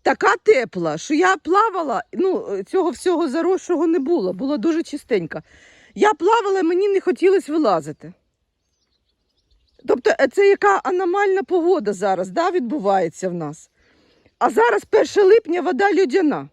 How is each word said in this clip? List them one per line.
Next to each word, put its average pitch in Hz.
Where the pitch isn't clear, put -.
така 359
тепла, 180
що -
я 359
плавала, 359
ну, 208
цього 349
всього 330
заросшого 330
не 330
було, 262
було 269
дуже 311
чистенько. 180
Я 415
плавала, 392
мені 359
не 392
хотілось 359
вилазити. 180
Тобто, -
е, 269
це 403
яка 392
аномальна 381
погода 320
зараз, 190
да, 330
відбувається 196
в 175
нас. 160
А 247
зараз 440
перше 392
липня, 370
вода 370
льодяна. 254